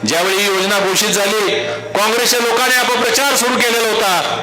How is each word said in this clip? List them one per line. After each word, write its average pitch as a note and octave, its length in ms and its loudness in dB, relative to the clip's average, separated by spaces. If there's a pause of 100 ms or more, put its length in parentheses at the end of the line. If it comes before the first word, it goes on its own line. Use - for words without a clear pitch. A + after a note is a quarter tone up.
ज्यावेळी F#3 300 0
ही G3+ 80 0
योजना G3 340 0
घोषित G3 280 0
झाली, G3+ 560 0 (340)
काँग्रेसच्या A#3 420 2
लोकांनी B3 360 2
अपप्रचार B3 600 2
सुरू B3 200 0
केलेला A3+ 340 0
होता G3 320 0 (220)